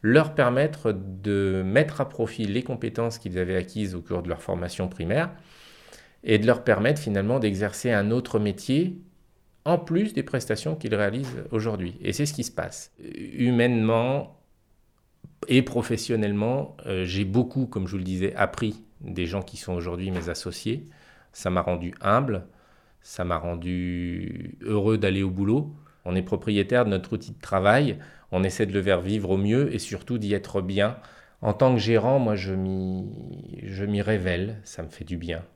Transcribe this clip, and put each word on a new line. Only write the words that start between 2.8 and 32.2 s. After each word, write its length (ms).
qu'ils 180
avaient 200
acquises 360
au 80
cours 220
de 60
leur 120
formation 460
primaire 420
et 160
de 80
leur 160
permettre 380
finalement 380
d'exercer 520
un 180
autre 300
métier 580
en 120
plus 360
des 100
prestations 520
qu'ils 200
réalisent 560
aujourd'hui. 500
Et 120
c'est 120
ce 80
qui 120
se 60
passe. 400
Humainement 1000
et 140
professionnellement, 1120
euh, 200
j'ai 180
beaucoup, 420
comme 220
je 60
vous 40
le 60
disais, 320
appris 480
des 240
gens 160
qui 160
sont 160
aujourd'hui 380
mes 180
associés. 560
Ça 180
m'a 120
rendu 400
humble, 440
ça 220
m'a 140
rendu 1200
heureux 360
d'aller 260
au 60
boulot. 440
On 120
est 60
propriétaire 640
de 60
notre 240
outil 180
de 80
travail, 580
on 120
essaie 220
de 80
le 100
faire 180
vivre 300
au 60
mieux 360
et 60
surtout 380
d'y 160
être 280
bien. 360
En 120
tant 200
que 60
gérant, 400
moi, 160